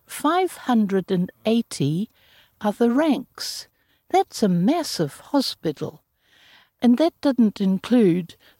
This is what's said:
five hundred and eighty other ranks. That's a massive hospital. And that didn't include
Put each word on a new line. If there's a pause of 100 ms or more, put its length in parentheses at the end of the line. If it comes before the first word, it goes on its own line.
five
hundred
and (140)
eighty (520)
other
ranks. (420)
That's
a
massive
hospital. (800)
And
that
didn't
include (240)